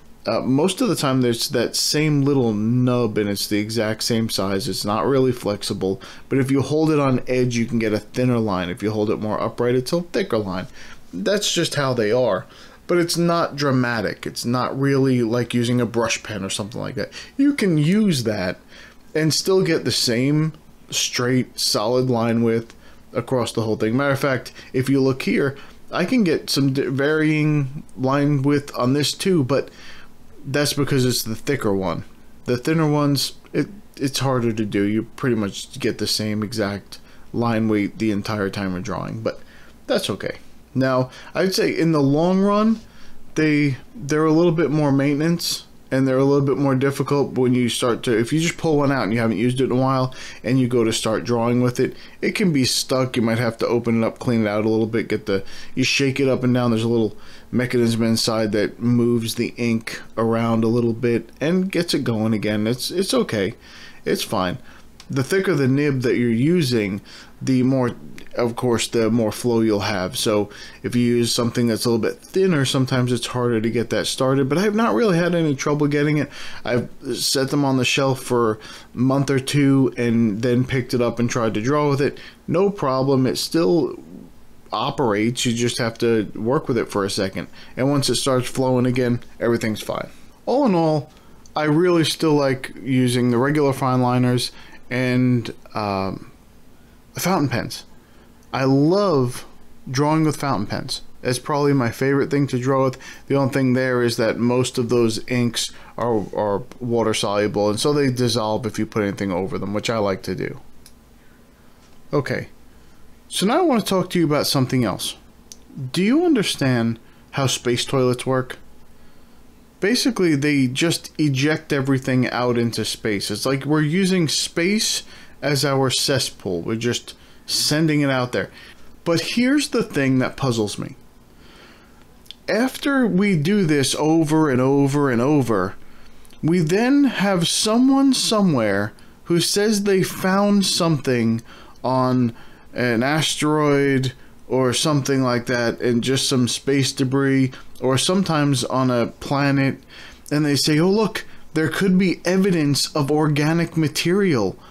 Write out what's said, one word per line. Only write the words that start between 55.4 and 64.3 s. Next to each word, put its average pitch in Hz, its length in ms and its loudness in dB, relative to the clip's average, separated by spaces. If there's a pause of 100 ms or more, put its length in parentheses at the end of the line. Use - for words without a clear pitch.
you 131 100 0
shake 135 340 0
it 139 100 2
up 127 140 0
and 127 100 2
down. 123 180 2
There's 110 120 0
a 117 60 0
little 117 280 0 (360)
mechanism 120 500 2
inside 113 500 0
that 104 280 0
moves 120 560 2
the 117 200 -2
ink 117 460 -4 (140)
around 113 480 2
a 113 40 2
little 117 260 2
bit 117 360 -2 (100)
and 185 300 0
gets 175 240 -2
it 147 80 0
going 110 320 0
again. 107 320 -2
It's, 123 240 -2
it's 190 240 -2
okay. 113 400 0 (500)
It's - 200 -2
fine. 92 340 -2 (500)